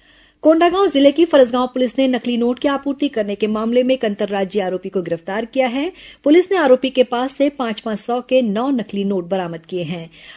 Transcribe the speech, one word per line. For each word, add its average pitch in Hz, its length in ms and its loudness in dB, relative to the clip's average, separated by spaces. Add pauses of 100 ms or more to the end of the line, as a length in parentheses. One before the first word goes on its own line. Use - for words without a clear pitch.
(420)
कोंडागांव 339 460 4
जिले 277 240 4
की 311 140 2
फरसगांव 254 420 4
पुलिस 254 320 -4
ने 269 80 2
नकली 240 300 -2
नोट 240 220 -2
की 294 80 -2
आपूर्ति 277 400 -4
करने 202 280 -4
के 214 120 -2
मामले 226 360 0
में 262 120 0
एक 254 100 -4
अंतर्राज्यीय 202 600 -2
आरोपी 185 240 -6
को 185 120 -4
गिरफ्तार 180 440 -6
किया 262 220 -2
है। 277 240 -4 (320)
पुलिस 339 280 4
ने 381 60 0
आरोपी 262 320 4
के 254 140 2
पास 254 320 -4
से 277 140 0
पांच 233 300 -6
पांच 208 200 -6
सौ 240 220 -6
के 254 200 2
नौ 233 280 -2
नकली 202 340 -4
नोट 190 260 -2
बरामद 170 360 -4
किए 180 180 -6
हैं। 165 260 -8 (260)